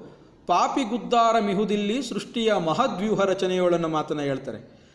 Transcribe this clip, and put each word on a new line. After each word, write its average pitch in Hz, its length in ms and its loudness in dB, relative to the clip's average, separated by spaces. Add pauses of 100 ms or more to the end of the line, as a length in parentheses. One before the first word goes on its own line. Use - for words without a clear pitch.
(460)
"ಪಾಪಿ 254 380 2
ಗುದ್ದಾರ 226 560 2
ಮಿಹುದಿಲ್ಲಿ 208 640 0
ಸೃಷ್ಟಿಯ 220 520 -2
ಮಹದ್ವ್ಯೂಹ 190 680 0
ರಚನೆಯೋಳನ್ನ" 185 640 2
ಮಾತನ್ನ 156 360 -2
ಹೇಳ್ತಾರೆ. 135 580 -6 (160)